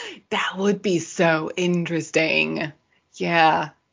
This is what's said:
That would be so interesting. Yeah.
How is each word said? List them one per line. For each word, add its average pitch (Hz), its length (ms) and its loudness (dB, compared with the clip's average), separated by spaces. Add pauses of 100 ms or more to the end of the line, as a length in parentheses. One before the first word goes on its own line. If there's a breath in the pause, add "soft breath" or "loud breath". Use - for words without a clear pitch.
(300 loud breath)
That 196 280 -2
would 196 240 0
be 180 180 0
so 160 580 0
interesting. 160 1120 0 (440)
Yeah. 165 540 2 (240)